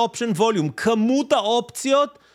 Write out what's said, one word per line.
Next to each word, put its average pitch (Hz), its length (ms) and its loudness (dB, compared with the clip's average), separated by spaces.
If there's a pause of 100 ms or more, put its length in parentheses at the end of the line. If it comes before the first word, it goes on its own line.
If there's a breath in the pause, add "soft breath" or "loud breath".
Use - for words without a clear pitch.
option 226 320 -4
volume, 196 380 0
כמות 240 560 0
האופציות 269 840 0 (160 soft breath)